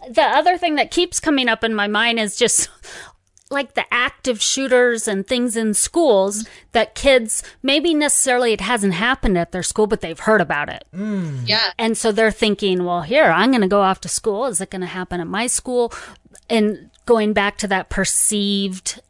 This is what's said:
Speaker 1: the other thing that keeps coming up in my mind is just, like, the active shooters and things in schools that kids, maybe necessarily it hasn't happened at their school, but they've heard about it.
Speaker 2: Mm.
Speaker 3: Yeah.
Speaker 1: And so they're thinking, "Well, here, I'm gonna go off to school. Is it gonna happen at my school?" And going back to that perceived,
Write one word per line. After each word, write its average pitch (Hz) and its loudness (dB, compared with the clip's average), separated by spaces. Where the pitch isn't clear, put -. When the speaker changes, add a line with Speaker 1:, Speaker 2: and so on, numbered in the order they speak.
Speaker 1:
the 269 4
other 311 4
thing 339 -2
that 269 0
keeps 349 -2
coming 269 2
up 220 0
in 226 0
my 208 0
mind 226 0
is 208 -4
just, - 2
like, 277 -6
the - -2
active 240 -2
shooters 247 2
and 196 -2
things 240 -2
in 220 0
schools 208 2
that 220 0
kids, 254 2
maybe 294 2
necessarily 254 2
it 202 -4
hasn't 196 0
happened 220 0
at 170 -2
their 180 -6
school, 214 0
but 202 -2
they've 165 -10
heard 214 4
about 151 -2
it. - -12
Speaker 2:
Mm. 175 -6
Speaker 3:
Yeah. 208 0
Speaker 1:
And 226 0
so 226 0
they're 220 2
thinking, 196 0
"Well, 175 -2
here, 226 2
I'm 196 4
gonna 220 4
go 202 2
off 190 2
to 180 -10
school. 214 -4
Is 226 -4
it 196 -8
gonna 185 -8
happen 180 -8
at 170 -6
my 202 -4
school?" 240 -2
And 214 0
going 214 2
back 202 0
to 208 -4
that 190 -2
perceived, 196 -2